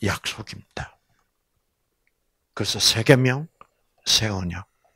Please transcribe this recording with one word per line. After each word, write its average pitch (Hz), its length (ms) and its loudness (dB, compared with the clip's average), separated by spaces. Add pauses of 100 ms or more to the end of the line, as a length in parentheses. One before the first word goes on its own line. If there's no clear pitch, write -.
약속입니다. - 920 -8 (1600)
그래서 - 240 -4
새 110 240 2
계명, 131 440 4 (580)
새 - 240 2
언약 92 400 -6 (280)